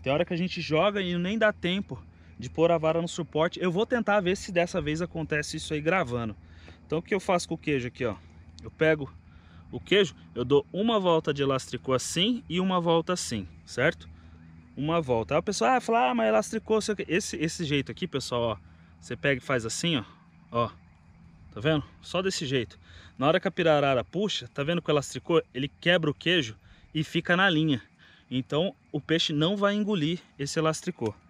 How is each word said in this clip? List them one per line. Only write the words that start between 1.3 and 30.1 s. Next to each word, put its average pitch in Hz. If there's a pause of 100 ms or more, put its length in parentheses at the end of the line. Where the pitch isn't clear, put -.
dá 214
tempo 180 (360)
de 123
pôr 165
a 170
vara 160
no 170
suporte. 160
Eu 180
vou 190
tentar 208
ver 185
se -
dessa 175
vez 151
acontece 156
isso -
aí 151
gravando. 123 (520)
Então 160
o 170
que -
eu 190
faço -
com 165
o 156
queijo 131
aqui, 127
ó? 104 (460)
Eu -
pego 156 (600)
o -
queijo, - (200)
eu 120
dou 139
uma 220
volta 165
de 139
elastricô 131
assim 196
e 170
uma 185
volta 165
assim, 104 (180)
certo? - (680)
Uma 160
volta. 123
Aí 156
a 170
pessoa, 233
ah, 240
fala, 240
ah, 247
mas 226
elastricô, 220
sei 208
o -
quê. 175
Esse, -
esse 165
jeito 139
aqui, 180
pessoal, 123
ó, 113 (440)
você 120
pega 139
e -
faz 123
assim, 165
ó, 101 (460)
ó, 117 (880)
tá 107
vendo? 151 (180)
Só -
desse 185
jeito. 127 (400)
Na 131
hora 160
que -
a 180
pirarara 143
puxa, 185
tá 139
vendo 170
que -
o -
elastricô, 151 (100)
ele 135 (100)
quebra 170
o -
queijo 156 (380)
e 156
fica 175
na 190
linha. 156 (480)
Então 147 (160)
o 151
peixe 165
não 160
vai 202
engolir 185 (180)